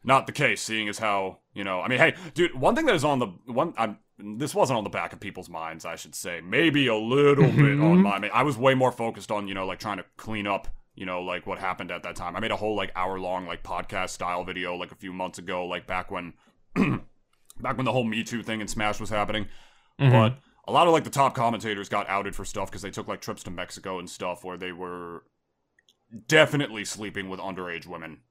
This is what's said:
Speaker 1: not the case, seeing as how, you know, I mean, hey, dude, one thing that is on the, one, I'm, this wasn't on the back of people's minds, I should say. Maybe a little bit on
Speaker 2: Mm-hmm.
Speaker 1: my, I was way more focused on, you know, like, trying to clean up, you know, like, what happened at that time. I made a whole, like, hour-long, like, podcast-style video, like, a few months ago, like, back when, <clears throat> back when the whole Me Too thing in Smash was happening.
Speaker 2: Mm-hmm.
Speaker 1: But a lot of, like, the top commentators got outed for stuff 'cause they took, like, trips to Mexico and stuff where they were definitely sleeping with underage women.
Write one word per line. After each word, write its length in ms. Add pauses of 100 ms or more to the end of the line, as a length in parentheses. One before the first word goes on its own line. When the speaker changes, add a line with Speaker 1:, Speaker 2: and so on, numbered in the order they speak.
Speaker 1:
not 200
the 60
case, 300
seeing 260
as 100
how, 420 (140)
you 120
know, 160
I 80
mean, 100
hey, 160 (180)
dude, 240
one 160
thing 120
that 100
is 80
on 160
the, 80 (200)
one, 300
I'm, 200 (200)
this 380
wasn't 220
on 80
the 40
back 220
of 80
people's 300
minds, 340
I 140
should 180
say. 240
Maybe 480
a 80
little 560
bit 300
on 160
Speaker 2:
Mm-hmm. 60
Speaker 1:
my, 300
I 100
was 140
way 160
more 200
focused 380
on, 180
you 40
know, 120
like, 140
trying 180
to 80 (100)
clean 320
up, 220 (260)
you 100
know, 180
like, 220
what 140
happened 320
at 120
that 120
time. 220
I 20
made 120
a 40
whole, 220
like, 180
hour-long, 520
like, 160
podcast-style 840
video, 320
like, 160
a 20
few 160
months 280
ago, 260
like, 220
back 220
when, 220 (240)
<clears throat> 180 (840)
back 160
when 80
the 80
whole 140
Me 180
Too 200
thing 180
in 80
Smash 320
was 80
happening. 380 (520)
Speaker 2:
Mm-hmm. 140
Speaker 1:
But 240 (300)
a 40
lot 160
of, 60
like, 100
the 80
top 240
commentators 540
got 200
outed 260
for 80
stuff 280
'cause 100
they 80
took, 180
like, 140
trips 220
to 80
Mexico 480
and 100
stuff 340
where 140
they 140
were 500 (1080)
definitely 580
sleeping 440
with 100
underage 460
women. 340 (120)